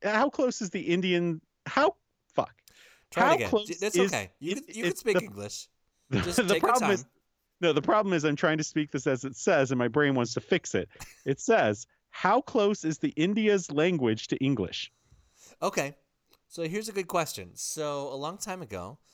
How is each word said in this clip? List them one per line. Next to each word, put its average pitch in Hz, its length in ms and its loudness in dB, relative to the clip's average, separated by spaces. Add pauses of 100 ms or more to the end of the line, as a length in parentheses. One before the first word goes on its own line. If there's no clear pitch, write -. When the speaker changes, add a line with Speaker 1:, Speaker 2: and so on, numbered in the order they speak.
Speaker 1:
how 214 280 2
close 247 320 -2
is 185 80 -6
the 185 100 -4
Indian, 175 600 0 (240)
how, 277 300 2 (380)
fuck. - 200 -2 (580)
Speaker 2:
Try - 120 2
it 262 40 6
Speaker 1:
How 320 80 6
Speaker 2:
again. 107 140 0
Speaker 1:
close 214 180 0
Speaker 2:
J-, 165 140 -8
that's 208 160 -2
Speaker 1:
is, 185 160 4
Speaker 2:
okay. 101 260 -4
You 160 140 -6
Speaker 1:
is, - 80 -8
Speaker 2:
can, - 140 -16
you 220 100 -6
Speaker 1:
is 175 60 0
Speaker 2:
can 165 60 -6
speak 202 200 0
Speaker 1:
the, 165 60 0
Speaker 2:
English. 104 440 -12 (200)
Speaker 1:
<laughs> - 220 -20
the, 107 120 0
Speaker 2:
Just 175 160 -4
Speaker 1:
the 240 60 4
Speaker 2:
take 190 180 2
your - 100 4
Speaker 1:
problem 247 100 4
Speaker 2:
time. 208 120 4
Speaker 1:
is, 131 120 -2 (540)
no, 165 140 4
the 143 80 0
problem 196 320 2
is 156 100 2
I'm 151 140 2
trying 160 220 2
to 156 40 -2
speak 151 280 -4
this 135 140 -4
as 135 200 0
it 135 100 -10
says, 139 360 2
and 123 80 0
my 123 100 2
brain 143 260 2
wants 120 200 0
to 131 40 -4
fix - 360 -2
it. 90 120 -2 (380)
It 135 160 -2
says, 135 460 2 (240)
"How 208 280 2
close 208 460 0
is 156 140 -2
the 147 180 0
India's 202 520 2
language 143 600 2
to - 80 -2
English?" 131 560 -2 (680)
Speaker 2:
Okay. 160 340 -2 (520)
So - 160 -10
here's 208 240 -4
a 220 60 -10
good 190 160 -6
question. 147 460 -4
So 143 580 -6
a - 20 -8
long 151 220 -8
time 185 240 -10
ago, 98 360 -10 (160)